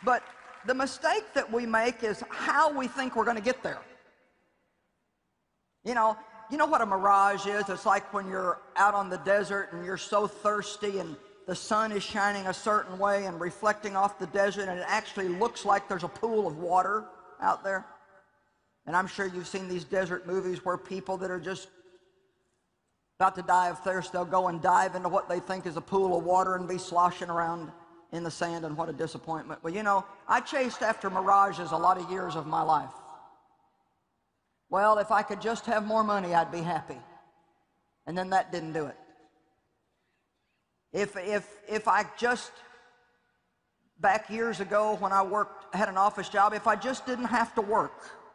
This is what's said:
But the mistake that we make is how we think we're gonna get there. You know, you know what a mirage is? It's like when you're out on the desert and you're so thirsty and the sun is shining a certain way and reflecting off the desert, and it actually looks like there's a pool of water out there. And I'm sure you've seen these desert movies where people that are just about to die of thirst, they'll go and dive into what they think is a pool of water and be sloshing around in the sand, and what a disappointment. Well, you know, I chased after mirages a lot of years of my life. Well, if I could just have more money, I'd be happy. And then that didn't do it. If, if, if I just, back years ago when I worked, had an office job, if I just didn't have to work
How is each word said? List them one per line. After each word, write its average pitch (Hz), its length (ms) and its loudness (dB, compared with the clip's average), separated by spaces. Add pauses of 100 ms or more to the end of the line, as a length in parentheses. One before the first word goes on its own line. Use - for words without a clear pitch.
But 240 200 2 (400)
the 247 100 0
mistake 269 600 -2
that 254 180 -2
we 240 120 0
make 226 380 2
is 214 260 -2
how 294 440 4
we 262 160 -2
think 262 260 -4
we're 220 100 2
gonna 226 160 0
get 247 220 0
there. 156 180 -6 (2000)
You 233 100 -2
know, 220 240 2 (320)
you 285 80 -4
know 311 80 6
what 294 140 4
a 202 60 2
mirage 196 600 4
is? 202 220 -2
It's 185 180 -4
like 202 260 2
when 196 140 -4
you're 185 340 -2 (140)
out 202 200 6
on 196 140 0
the 180 100 -4
desert 196 540 0
and 175 140 -10
you're 185 100 -6
so 208 300 0
thirsty 208 720 -2
and 165 180 -6 (300)
the 185 80 -4
sun 220 380 0
is 196 100 -2
shining 202 460 -2
a 190 40 -2
certain 196 460 0
way 202 280 2
and 170 140 -6
reflecting 208 540 -2
off 196 240 2
the 185 80 -6
desert, 196 420 0
and 180 120 -4
it 175 80 -6
actually 202 400 -2
looks 190 360 0
like 202 220 4
there's 180 160 -4
a 175 60 -4
pool 214 400 0
of 151 100 -6
water 185 500 2 (320)
out 190 220 0
there. 196 240 -4 (1000)
And 156 100 -2
I'm 185 100 2
sure 196 200 -6
you've 180 200 -8
seen 190 220 -8
these 180 160 -6
desert 180 420 -4
movies 180 380 -4
where 180 120 -2
people 190 420 -8
that 185 120 -6
are 180 80 -6
just 175 300 -10 (1500)
about 190 160 4
to 180 60 -8
die 180 260 4
of 175 100 -4
thirst, 185 340 -4
they'll 180 120 0
go 180 240 2
and 170 120 -4
dive 185 360 4
into 180 120 -2
what 180 200 0
they 175 100 -2
think 185 260 -6
is 165 120 -6
a 165 40 -6
pool 190 380 2
of 165 60 -4
water 185 320 4
and 180 100 -6
be 180 100 -4
sloshing 175 540 0
around 170 400 -2 (400)
in 170 140 -6
the 165 60 -4
sand, 170 360 -4
and 151 100 -6
what 165 140 -4
a - 20 -6
disappointment. 156 720 -8
Well, 165 80 -6
you 208 100 -4
know, 202 220 2 (240)
I 226 140 4
chased 254 400 -2
after 220 260 0
mirages 185 640 4
a 160 60 0
lot 180 180 4
of 175 140 -8
years 185 260 -4
of 147 100 -4
my 160 140 0
life. 156 320 2 (1800)
Well, 208 300 4
if 202 120 0
I 214 120 4
could 208 180 -6
just 220 240 -4
have 214 220 0
more 220 180 2
money, 196 300 0
I'd 165 180 2
be 170 80 -6
happy. 160 400 -6 (1080)
And 160 100 -6
then 185 120 -4
that 190 240 2
didn't 165 220 -6
do 156 100 -2
it. 135 140 -12 (1900)
If, 202 240 -2
if, 196 400 -4 (100)
if 214 220 -2
I 202 160 4 (140)
just, 240 340 0 (1500)
back 202 300 2
years 226 320 -2
ago 208 360 2
when 190 160 -2
I 196 100 6
worked, 196 520 -2
had 208 140 2
an 185 80 -2
office 196 320 2
job, 208 240 4
if 208 140 -2
I 233 100 4
just 247 300 -4
didn't 247 200 -4
have 226 280 0
to 226 80 2
work 196 480 0 (240)